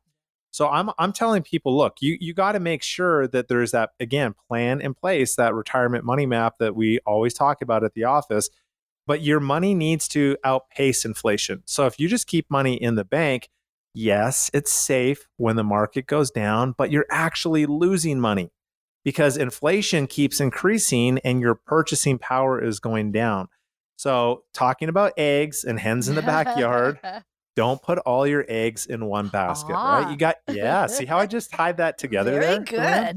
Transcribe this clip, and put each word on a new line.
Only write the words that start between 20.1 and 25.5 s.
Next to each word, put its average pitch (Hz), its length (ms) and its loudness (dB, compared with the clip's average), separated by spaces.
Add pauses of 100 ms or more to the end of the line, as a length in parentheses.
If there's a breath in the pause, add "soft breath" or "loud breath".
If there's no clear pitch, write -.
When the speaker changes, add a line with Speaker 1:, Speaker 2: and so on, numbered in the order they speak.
Speaker 1:
increasing 127 800 2
and 127 220 0
your 117 140 4
purchasing 151 640 0
power 131 460 0
is 113 160 -2
going 110 340 -2
down. 107 340 0 (500)
So 123 460 0 (100)
talking 131 360 0
about 196 280 2
eggs 147 460 0